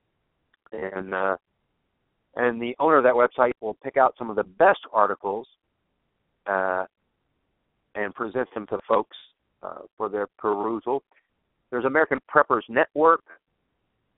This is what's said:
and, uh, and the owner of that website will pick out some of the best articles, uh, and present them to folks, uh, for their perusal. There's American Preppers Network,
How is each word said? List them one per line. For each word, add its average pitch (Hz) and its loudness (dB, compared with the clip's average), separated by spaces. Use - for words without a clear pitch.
and, 95 -8
uh, 95 -2
and 120 -2
the 120 -6
owner 151 4
of 127 6
that 123 4
website 123 2
will 110 -8
pick 135 -8
out 131 4
some 117 -8
of 104 -10
the 104 0
best 98 2
articles, 101 -2
uh, 95 0
and 104 -4
present 120 -6
them 107 -10
to 104 -6
folks, 110 -2
uh, 90 -14
for 107 -4
their 101 -4
perusal. 110 -4
There's 123 -2
American 139 0
Preppers 135 2
Network, 147 2